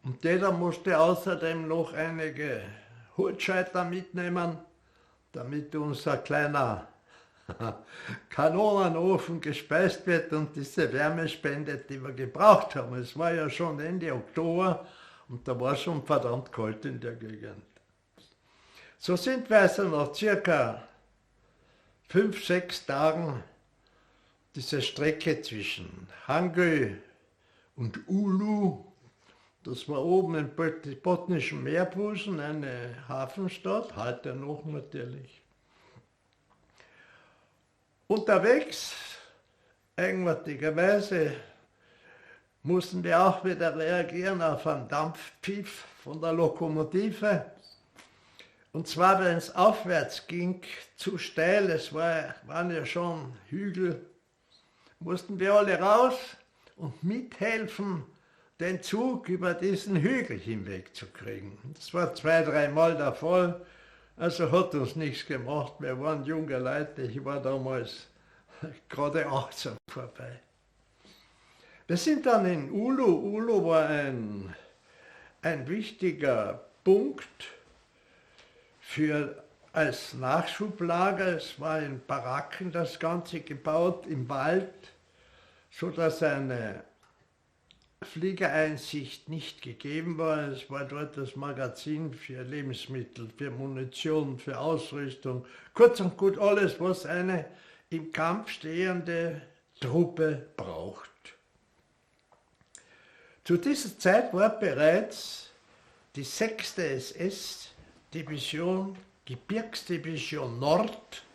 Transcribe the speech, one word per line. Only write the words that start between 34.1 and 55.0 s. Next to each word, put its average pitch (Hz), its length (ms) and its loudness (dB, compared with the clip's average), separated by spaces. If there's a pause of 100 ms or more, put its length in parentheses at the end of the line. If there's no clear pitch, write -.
noch 143 300 -8
natürlich. 139 800 -10 (2750)
Unterwegs, 220 880 4 (1000)
eigenartigerweise, 170 1400 2 (1300)
mussten 180 420 0
wir 175 160 6
auch 190 240 6
wieder 160 320 0
reagieren 175 640 0
auf 160 240 0
einen 131 220 -2
Dampfpfiff - 960 -6 (180)
von 151 180 -10
der 165 120 0
Lokomotive. 170 1200 0 (1200)
Und 160 160 -6
zwar, 190 320 6
wenn 175 160 4
es - 180 -6
aufwärts 180 720 2
ging, 175 340 -2 (360)
zu 185 200 -6
steil, 185 540 2
es 156 240 -4
war, 160 400 0 (120)
waren 170 240 -2
ja 165 140 -2
schon 165 480 -4 (160)
Hügel, 180 560 -2 (960)